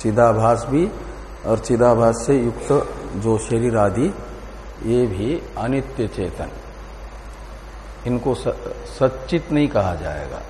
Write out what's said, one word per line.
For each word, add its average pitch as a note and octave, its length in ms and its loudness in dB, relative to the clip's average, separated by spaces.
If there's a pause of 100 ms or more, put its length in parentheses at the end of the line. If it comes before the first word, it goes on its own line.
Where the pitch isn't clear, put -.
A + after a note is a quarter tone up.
चिदाभास A2+ 680 4
भी, E3+ 200 4 (560)
और A2 120 4
चिदाभास A#2 680 4
से C#3 120 4
युक्त A#2 300 -2 (480)
जो A2 220 2
शरीर A#2 400 0
आदि G#2 280 4 (800)
ये B2 200 4
भी G#2+ 360 -2 (160)
अनित्य B2 500 -2
चेतन, E2+ 400 -6 (1600)
इनको B2 280 0
स-, - 140 -2 (520)
सच्चित D3+ 520 0
नहीं D3 160 4
कहा F#2+ 260 2
जाएगा। D2 560 -6